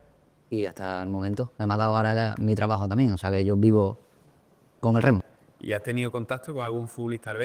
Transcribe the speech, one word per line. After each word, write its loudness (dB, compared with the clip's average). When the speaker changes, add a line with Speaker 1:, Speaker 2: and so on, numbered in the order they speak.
Speaker 1:
y -2
hasta -6
el -6
momento -4
me -2
ha 0
dado 2
ahora 2
ya -2
mi 2
trabajo 0
también, 2
o 0
sea -4
que 2
yo 2
vivo 4
con 2
el 4
remo. 4
Speaker 2:
¿Y -6
has -4
tenido -4
contacto -8
con -6
algún -6
futbolista -8
del -8